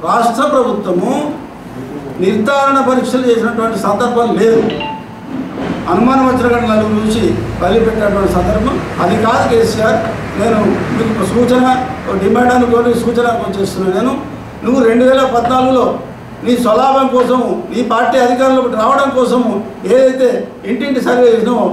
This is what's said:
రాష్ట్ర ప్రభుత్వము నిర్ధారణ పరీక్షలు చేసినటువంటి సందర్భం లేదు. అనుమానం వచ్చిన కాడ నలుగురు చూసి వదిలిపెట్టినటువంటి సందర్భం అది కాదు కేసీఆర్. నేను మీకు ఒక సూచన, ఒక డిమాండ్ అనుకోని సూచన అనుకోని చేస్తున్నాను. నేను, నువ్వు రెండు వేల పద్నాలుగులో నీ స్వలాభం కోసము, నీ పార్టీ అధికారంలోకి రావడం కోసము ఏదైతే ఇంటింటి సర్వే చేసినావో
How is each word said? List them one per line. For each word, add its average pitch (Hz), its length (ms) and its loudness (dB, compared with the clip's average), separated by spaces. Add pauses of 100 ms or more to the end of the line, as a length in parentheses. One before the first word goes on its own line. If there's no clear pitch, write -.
రాష్ట్ర 233 460 0
ప్రభుత్వము 202 600 0 (1120)
నిర్ధారణ 269 540 2 (100)
పరీక్షలు 254 420 0
చేసినటువంటి 220 560 0
సందర్భం 233 420 0 (120)
లేదు. 226 220 4 (1300)
అనుమానం 262 360 4
వచ్చిన 247 240 0
కాడ 233 180 0
నలుగురు 214 320 2
చూసి 220 220 0 (360)
వదిలిపెట్టినటువంటి 202 760 2
సందర్భం 208 380 0 (280)
అది 185 220 0
కాదు 254 260 2
కేసీఆర్. 220 480 2 (420)
నేను 220 180 2 (360)
మీకు 220 220 0
ఒక 190 160 -2
సూచన, 247 340 4 (400)
ఒక 196 180 -4
డిమాండ్ 247 320 4
అనుకోని 240 340 2 (120)
సూచన 240 300 0
అనుకోని 185 260 -4
చేస్తున్నాను. 185 400 -2
నేను, 254 140 -2 (520)
నువ్వు 262 240 2
రెండు 240 220 4
వేల 269 120 4 (140)
పద్నాలుగులో 254 500 2 (600)
నీ 240 60 2 (120)
స్వలాభం 262 500 2
కోసము, 247 340 2 (240)
నీ 226 80 -2 (120)
పార్టీ 233 320 0
అధికారంలోకి 247 560 2
రావడం 262 280 2 (100)
కోసము 240 340 0 (420)
ఏదైతే 262 340 4 (420)
ఇంటింటి 254 360 -2
సర్వే 247 280 4
చేసినావో 220 380 0